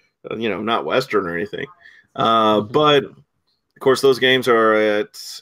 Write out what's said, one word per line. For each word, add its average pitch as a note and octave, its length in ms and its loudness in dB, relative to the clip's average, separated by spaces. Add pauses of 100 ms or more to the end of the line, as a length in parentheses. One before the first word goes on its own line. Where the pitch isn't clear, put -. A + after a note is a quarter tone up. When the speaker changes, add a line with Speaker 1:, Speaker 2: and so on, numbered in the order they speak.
(300)
Speaker 1:
Uh, - 60 -8
you A2+ 120 -6
know, G2 140 -4
not G#2+ 240 -4
Western G2+ 400 -2
or E2+ 100 -6
anything. - 300 -8 (500)
Uh, A2 460 2
Speaker 2:
Mm-hmm. G#2 100 -10
Speaker 1:
but, D3 340 2
of - 760 -20
course, C3 220 2
those C3+ 180 4
games B2+ 280 2
are A2+ 280 4
at, G#2+ 440 -2 (220)